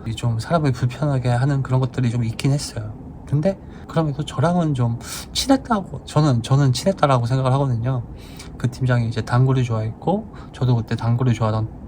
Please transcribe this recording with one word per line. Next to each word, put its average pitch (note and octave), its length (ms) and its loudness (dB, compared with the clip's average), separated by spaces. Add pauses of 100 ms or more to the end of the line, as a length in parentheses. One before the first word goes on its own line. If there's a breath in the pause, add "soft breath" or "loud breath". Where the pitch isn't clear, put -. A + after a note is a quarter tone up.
이 A2+ 80 -4
좀 A2+ 240 -2
사람을 D3 340 0
불편하게 B2+ 580 -2
하는 C3+ 320 2
그런 B2+ 180 0
것들이 B2+ 300 0
좀 A#2+ 140 0
있긴 A2+ 280 0
했어요. A2 400 -4 (340)
근데 F3+ 320 2 (300 loud breath)
그럼에도 D#3 360 0
저랑은 D#3+ 500 2
좀 A#2+ 240 0 (340 loud breath)
친했다고, - 720 0
저는, C#3+ 380 2
저는 C3+ 300 4
친했다라고 C#3 540 2
생각을 C3 280 2
하거든요. B2+ 480 0 (540 loud breath)
그 B2 140 -2
팀장이 B2 380 0
이제 A2 140 -2
당구를 B2+ 420 4
좋아했고, A#2 680 -2 (200 loud breath)
저도 B2 240 2
그때 A2+ 200 -2
당구를 A#2 380 2
좋아하던 A2 340 0 (200)